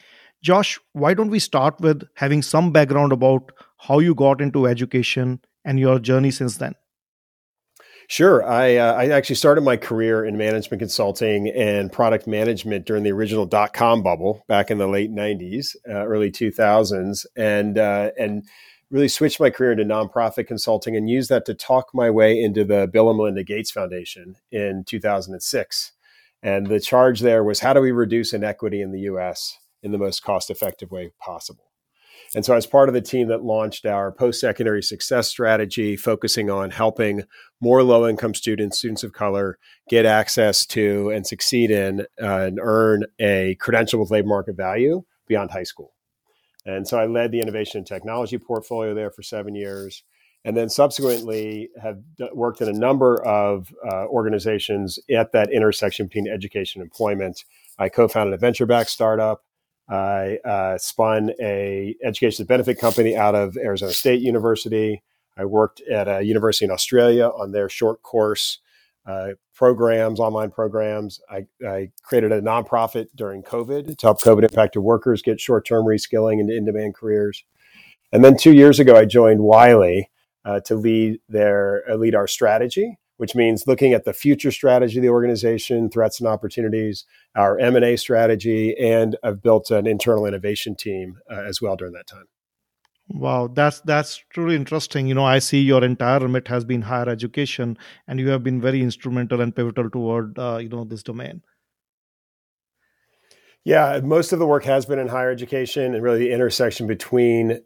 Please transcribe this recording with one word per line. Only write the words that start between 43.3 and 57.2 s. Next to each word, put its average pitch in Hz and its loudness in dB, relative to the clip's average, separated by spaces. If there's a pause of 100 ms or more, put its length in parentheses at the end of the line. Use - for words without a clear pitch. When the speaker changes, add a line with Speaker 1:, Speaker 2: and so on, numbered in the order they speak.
Speaker 2:
credential 113 0
with 104 -2
labor 104 0
market 98 -4
value 120 -2 (240)
beyond 101 -2
high 92 -10
school. - -18 (760)
And 98 -8
so 123 -2
I 110 0
led 117 -2
the 117 -4
innovation 110 -6
and 92 -14
technology 113 -10
portfolio 110 -8
there 104 -8
for 104 -20
seven 104 -12
years, 98 -14 (420)
and 113 -4
then 113 -4
subsequently 113 -4 (100)
have 104 -12 (160)
d-, 127 -12
worked 117 -6
in 110 -4
a 104 -4
number 123 2
of, 101 -2 (160)
uh, 95 -6
organizations 107 -4 (100)
at 113 0
that 104 0
intersection 107 0
between 104 -6
education 98 -10
and 85 -16
employment. 98 -6 (340)